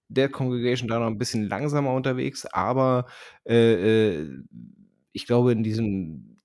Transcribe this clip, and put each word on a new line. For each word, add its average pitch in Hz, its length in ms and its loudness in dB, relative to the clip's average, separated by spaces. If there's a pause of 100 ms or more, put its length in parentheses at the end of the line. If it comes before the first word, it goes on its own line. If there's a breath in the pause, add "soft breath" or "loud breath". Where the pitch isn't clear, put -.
Dead 135 220 0
Congregation 123 580 -2
da 113 100 0
noch 117 80 -2
ein 110 120 -4
bisschen 110 300 -4
langsamer 139 460 -2
unterwegs, 131 500 -4
aber, 127 600 0 (420 loud breath)
äh, 110 640 4
äh, 73 300 -8 (680)
ich - 120 -10
glaube, 123 280 4
in 113 100 0
diesem, 98 840 -4